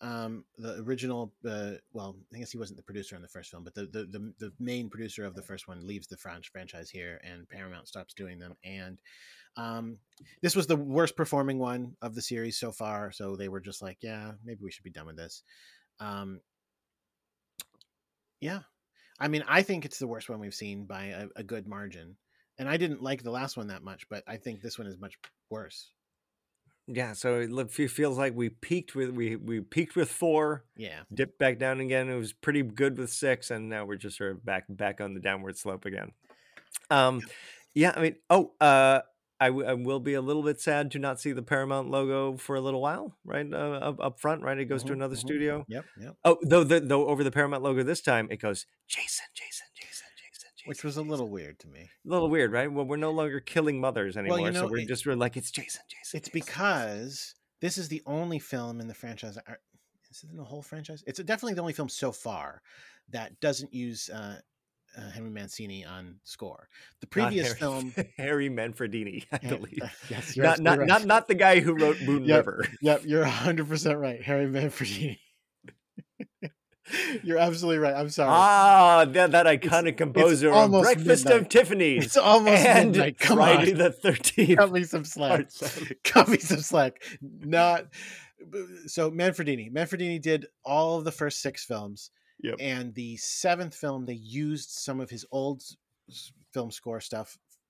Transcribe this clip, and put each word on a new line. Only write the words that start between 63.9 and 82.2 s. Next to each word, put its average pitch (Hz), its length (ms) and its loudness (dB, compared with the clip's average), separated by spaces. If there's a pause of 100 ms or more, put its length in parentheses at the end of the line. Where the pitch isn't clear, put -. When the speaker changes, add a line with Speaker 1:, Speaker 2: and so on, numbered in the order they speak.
Speaker 1:
uh, 104 320 -14 (580)
uh, - 120 -16
Henry 113 200 -14
Mancini 101 540 -14
on 92 400 -16
score. - 440 -16 (320)
The - 60 -16
Speaker 2:
Not - 40 -20
Speaker 1:
previous 190 380 0
Speaker 2:
Harry, 117 100 -6
Speaker 1:
film 135 360 -6 (100)
Speaker 2:
<laughs> - 120 -16
Harry 139 320 -2
Manfredini, 113 800 -8
I 131 120 -4
Speaker 1:
Han-, 123 160 -4
Speaker 2:
believe. - 200 -12 (160)
Speaker 1:
<laughs> - 140 -18
yes, - 260 -10
you're 131 120 2
Speaker 2:
Not, 160 60 6
Speaker 1:
absolutely 165 120 0
Speaker 2:
not, 165 140 6
Speaker 1:
right. 139 100 2
Speaker 2:
not, 208 160 6
not 220 240 6
the 202 60 2
guy 185 260 8
who 165 140 2
wrote 156 260 4
Moon 139 240 2
Speaker 1:
Yep, 151 120 8 (100)
Speaker 2:
River. 104 180 -4 (160)
Speaker 1:
yep, 147 240 4
you're 151 180 2
a 147 80 2
hundred 156 380 0
percent 151 300 0
right. 127 240 -4
Harry 139 240 0
Manfredini. 135 760 -4
<laughs> - 60 -20 (2000)
You're 165 140 2
absolutely 170 400 2
right. 143 180 2
I'm 147 140 -2
sorry. 143 220 2
Speaker 2:
Ah, 190 760 10
that, 170 240 6
that 170 140 8
iconic 151 120 8
Speaker 1:
It's, 151 80 -4 (240)
it's - 80 -2
Speaker 2:
composer 156 520 6
of 190 40 8
Speaker 1:
almost 202 300 8
Speaker 2:
Breakfast 160 400 6
Speaker 1:
midnight. 240 180 8
Speaker 2:
of - 60 -4
Tiffany's 190 580 6
Speaker 1:
It's - 100 -4
almost 214 480 8